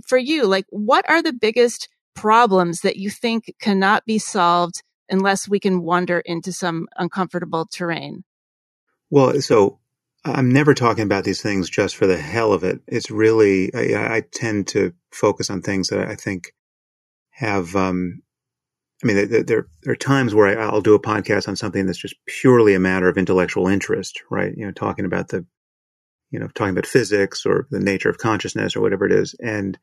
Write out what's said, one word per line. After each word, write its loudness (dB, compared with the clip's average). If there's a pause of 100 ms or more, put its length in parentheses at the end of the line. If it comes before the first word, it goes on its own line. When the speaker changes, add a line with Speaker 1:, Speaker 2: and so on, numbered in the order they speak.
Speaker 1:
for 2
you, 0
like, 0
what 0
are 4
the -2
biggest 0 (260)
problems 2
that -2
you -6
think -4
cannot 2
be 0
solved 0 (280)
unless 0
we 0
can 0
wander 0
into -6
some -6
uncomfortable -4
terrain? -8 (880)
Speaker 2:
Well, 4
so 2 (460)
I'm 0
never 6
talking 2
about 0
these -2
things -2
just -2
for 2
the 2
hell 0
of 0
it. -4
It's -6
really, 4
I, -2
I -2
tend -4
to -2 (180)
focus -2
on -6
things -4
that -4
I -10
think -10 (800)
have, -4
um, -2 (800)
I 0
mean, 2
there, 2
there, -2 (160)
there -4
are 0
times 0
where 4
I, -2
I'll 0
do 6
a 2
podcast -2
on -4
something -4
that's -4
just -12 (100)
purely 6
a 4
matter 2
of 2
intellectual 2
interest, -2 (100)
right? -4
You -10
know, -8
talking -6
about -4
the, -8 (880)
you -8
know, -8
talking -4
about -4
physics -2
or 0
the -6
nature 0
of -4
consciousness -4
or -4
whatever 0
it 0
is. -2
And -6